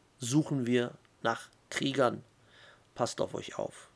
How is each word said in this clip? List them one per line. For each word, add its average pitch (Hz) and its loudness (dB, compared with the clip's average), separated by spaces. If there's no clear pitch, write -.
suchen 135 0
wir 120 2
nach - 0
Kriegern. 127 2
Passt - -2
auf - -4
euch - -10
auf. - -8